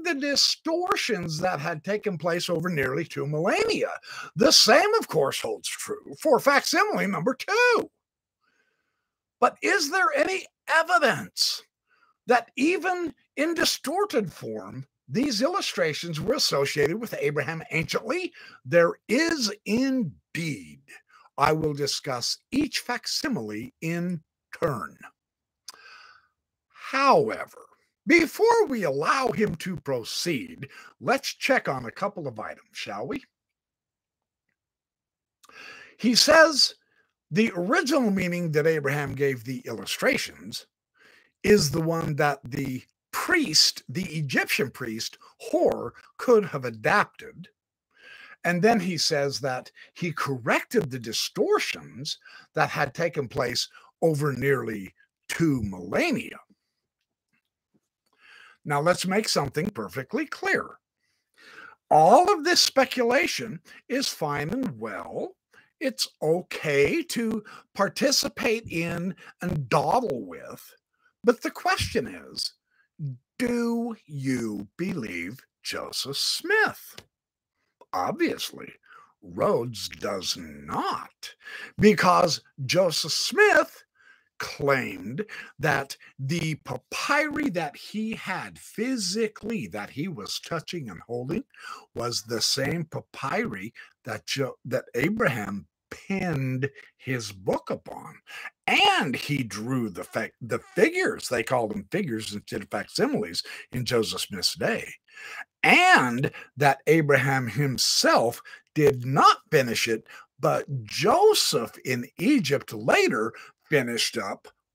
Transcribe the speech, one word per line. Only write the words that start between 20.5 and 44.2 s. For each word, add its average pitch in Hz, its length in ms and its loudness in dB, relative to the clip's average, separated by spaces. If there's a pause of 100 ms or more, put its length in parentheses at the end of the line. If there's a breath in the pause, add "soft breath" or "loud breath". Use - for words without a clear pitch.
I 147 140 4
will 156 220 0
discuss 139 640 -4 (120)
each 277 300 -2
facsimile 120 1000 -6
in 170 420 -4 (380)
turn. 120 380 -4 (1700 loud breath)
However, 214 960 2 (400)
before 381 600 6
we 233 180 -2
allow 208 480 0
him 170 240 0
to 180 200 -8
proceed, 127 920 -6 (320 loud breath)
let's - 340 -2
check - 340 0
on 131 160 -4
a 113 60 -10
couple 185 360 -8
of 110 140 -10
items, 85 320 -12
shall 107 340 -8
we? 262 160 -8 (2750 loud breath)
He 233 160 2
says 302 600 6 (560)
the 208 240 2
original 254 560 2
meaning 175 420 0
that 151 140 4
Abraham 143 480 0
gave 131 300 -2
the 123 220 -8
illustrations - 1000 -4 (760 soft breath)
is 196 280 6
the 165 100 0
one 165 360 0
that 147 280 2
the 127 380 -6 (340)
priest, - 720 2
the 175 160 -6
Egyptian 151 680 -2